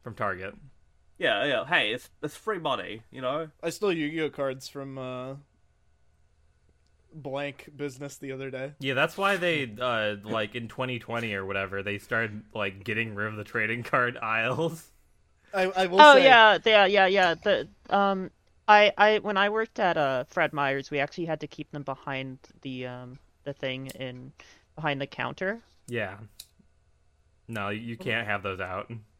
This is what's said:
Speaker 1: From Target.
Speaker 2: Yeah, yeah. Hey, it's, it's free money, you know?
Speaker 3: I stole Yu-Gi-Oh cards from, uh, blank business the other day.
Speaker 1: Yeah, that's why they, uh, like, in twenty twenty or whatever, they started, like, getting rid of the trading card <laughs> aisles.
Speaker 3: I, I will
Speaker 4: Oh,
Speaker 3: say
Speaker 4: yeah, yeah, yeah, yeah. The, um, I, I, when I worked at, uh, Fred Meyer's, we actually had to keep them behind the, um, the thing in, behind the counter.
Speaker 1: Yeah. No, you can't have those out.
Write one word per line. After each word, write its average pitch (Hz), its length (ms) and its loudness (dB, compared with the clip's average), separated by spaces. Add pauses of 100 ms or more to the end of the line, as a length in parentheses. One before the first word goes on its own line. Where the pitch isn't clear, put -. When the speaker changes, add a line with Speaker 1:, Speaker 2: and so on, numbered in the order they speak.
Speaker 1:
From 107 120 -12
Target. 95 400 -6 (640)
Speaker 2:
Yeah, 117 280 0
yeah. 123 180 0
Hey, 135 280 0
it's, - 180 -8 (120)
it's 147 140 -8
free 214 220 -6
money, 113 520 -4
you 131 120 -12
know? 151 260 -4 (140)
Speaker 3:
I 170 80 -4
stole 196 220 -2
Yu-Gi-Oh 156 380 -2
cards 135 380 -6
from, 135 300 -12
uh, 127 360 -10 (1800)
blank 139 600 -8
business 139 440 -8
the 135 140 -10
other 135 180 -8
day. 131 300 -8
Speaker 1:
Yeah, 135 140 -2
that's 147 220 2
why 196 200 2
they, 156 440 0
uh, 110 440 0
like, 110 300 -4
in 117 140 -8
twenty 127 300 -6
twenty 113 360 -4
or 95 120 -4
whatever, 98 360 -4
they 101 160 -4
started, 110 440 -4 (100)
like, 101 320 -6
getting 110 300 -4
rid 104 140 -4
of 107 80 -8
the 107 80 -8
trading 117 400 -4
card 123 320 0
<laughs> - 60 -10
aisles. 123 680 -2 (640)
Speaker 3:
I, 190 160 2
I 190 160 0
will 180 140 4
Speaker 4:
Oh, 294 140 12
Speaker 3:
say 262 100 8
Speaker 4:
yeah, 226 420 10
yeah, 214 200 6
yeah, 196 200 4
yeah. 185 280 4
The, 175 340 0 (200)
um, 196 420 0 (360)
I, 208 320 10
I, 214 200 6
when 202 180 -2
I 202 120 4
worked 220 300 -4
at, 180 180 2
uh, 135 280 0
Fred 156 280 0
Meyer's, 139 380 -2
we 147 80 -2
actually 156 280 -4
had 156 140 -4
to 151 60 -8
keep - 240 -14
them 147 140 -10
behind 135 540 -8 (240)
the, 127 260 -10
um, 123 300 -14 (260)
the 143 80 -8
thing 131 340 -8
in, 127 460 -12 (420)
behind 147 260 -4
the 139 60 -4
counter. 185 560 -6 (240)
Speaker 1:
Yeah. 107 300 -6 (1300)
No, 107 220 -4
you 113 280 -6
can't 113 300 -4
have 101 160 -2
those 95 160 -4
out. 92 320 -6 (300)